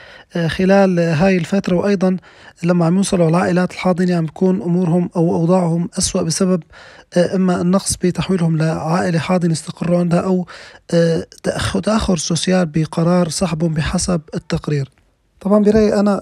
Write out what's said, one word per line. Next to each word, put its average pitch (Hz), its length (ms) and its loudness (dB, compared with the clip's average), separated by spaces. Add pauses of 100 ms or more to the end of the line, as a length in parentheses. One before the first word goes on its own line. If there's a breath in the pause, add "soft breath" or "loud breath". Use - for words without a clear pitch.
(360 loud breath)
آه، 170 120 0
خلال، 190 500 4
آه، 165 160 2
هاي 190 220 2
الفترة، 185 400 -2
وأيضًا 185 400 0 (460 loud breath)
لما 170 240 2
عم 175 100 2
يوصلوا 185 320 2
العائلات 180 440 0
الحاضنة 180 440 0
عم 165 100 -2
تكون 185 360 0
أمورهم 175 540 0
أو 175 180 2
أوضاعهم 170 540 0 (100)
أسوأ 185 240 -2
بسبب، 180 400 0 (540 loud breath)
آه، 175 200 2
إما 185 240 0
النقص 185 360 0
بتحويلهم 170 600 -2
لعائلة 165 600 -2
حاضنة 170 340 0
يستقروا 170 460 -4
عندها، 175 220 0
أو، 185 260 -2 (480 loud breath)
آه، 170 320 2 (220)
تأخ-، - 320 -4
تأخر 202 360 0
سوسيال 180 500 0
بقرار 165 640 0
سحبهم 165 460 -2
بحسب 165 460 -2 (140)
التقرير. 151 560 -6 (500)
طبعًا 208 240 2
برأيي 208 360 4
أنا 202 220 2